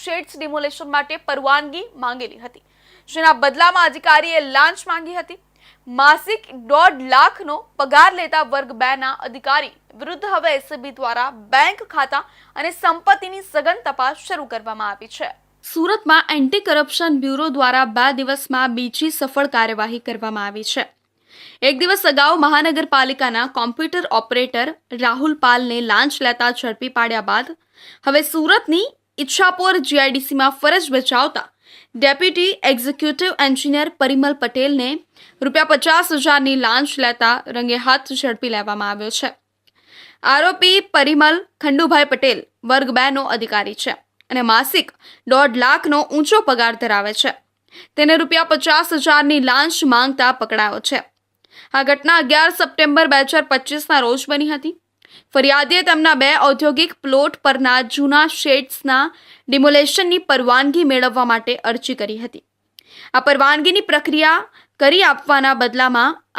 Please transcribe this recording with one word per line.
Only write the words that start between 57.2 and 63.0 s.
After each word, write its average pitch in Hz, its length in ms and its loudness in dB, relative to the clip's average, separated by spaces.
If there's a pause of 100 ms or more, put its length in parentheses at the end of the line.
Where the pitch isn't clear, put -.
પરના 262 360 2 (100)
જૂના 285 440 2
શેડ્સના 269 680 -2 (460)
ડિમોલેશનની 294 760 2
પરવાનગી 269 640 2
મેળવવા 254 400 0
માટે 233 380 -2
અરજી 240 320 -4
કરી 214 240 -8
હતી. 247 240 -16 (720)